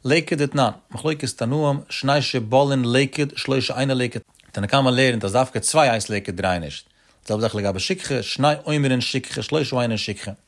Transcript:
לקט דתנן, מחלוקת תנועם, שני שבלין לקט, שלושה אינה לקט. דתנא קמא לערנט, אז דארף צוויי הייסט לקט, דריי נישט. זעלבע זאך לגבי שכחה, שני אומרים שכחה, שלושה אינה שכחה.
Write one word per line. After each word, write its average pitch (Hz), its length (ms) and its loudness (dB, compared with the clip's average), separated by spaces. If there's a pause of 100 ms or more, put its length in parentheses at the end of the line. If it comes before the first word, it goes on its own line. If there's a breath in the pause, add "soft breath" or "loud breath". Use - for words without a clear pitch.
לקט 165 320 2
דתנן, 139 320 2 (220)
מחלוקת 147 380 -4
תנועם, 143 500 0 (100)
שני 139 320 0
שבלין 131 640 2
לקט, 135 520 0
שלושה 131 420 -2
אינה 135 140 0
לקט. 123 280 -2 (260)
דתנא 101 200 -4
קמא 131 220 4
לערנט, 123 340 4
אז 95 100 -2
דארף 127 240 2
צוויי 147 320 4
הייסט 110 200 0
לקט, 101 240 -4
דריי 90 260 0
נישט. 73 300 -12 (380 soft breath)
זעלבע 107 140 0
זאך 107 140 0
לגבי 98 240 -2
שכחה, 143 440 -4
שני 147 300 0 (120)
אומרים 139 360 2
שכחה, - 400 -4
שלושה 135 400 -2
אינה 117 160 -2
שכחה. 104 340 -8 (160)